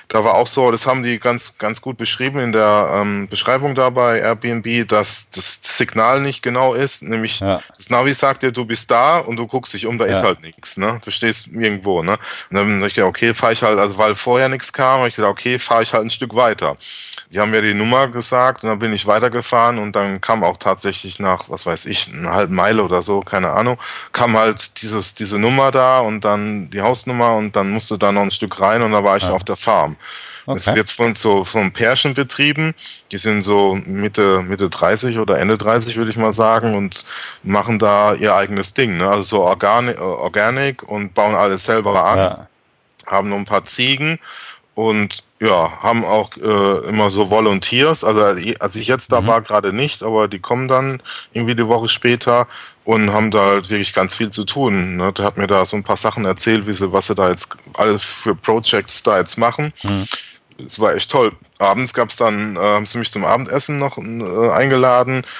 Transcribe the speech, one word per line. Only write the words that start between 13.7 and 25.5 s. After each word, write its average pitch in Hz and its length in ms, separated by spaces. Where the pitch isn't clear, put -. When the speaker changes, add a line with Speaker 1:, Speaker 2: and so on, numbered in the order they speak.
Speaker 1:
also 101 220
weil 107 160
vorher 127 340
nix 131 240
kam, 131 280
hab 123 80
ich - 60
gedacht, 104 140
okay, 123 300
fahr 117 240
ich 110 100
halt 110 120
ein 113 40
Stück 113 240
weiter. 110 420
Die 90 80
haben 104 120
mir 110 100
die 104 140
Nummer 120 320
gesagt 123 560
und 110 60
dann 107 100
bin 113 140
ich 95 120
weitergefahren 117 720
und 104 180
dann 98 260
kam 110 220
auch 90 140
tatsächlich 95 640
nach, 92 300
was - 160
weiß 85 220
ich, - 260
einer 85 200
halben 95 220
Meile 104 260
oder 90 200
so, 98 180
keine 92 300
Ahnung, 120 280
kam 117 240
halt 110 440
dieses, 107 340
diese 104 220
Nummer 131 340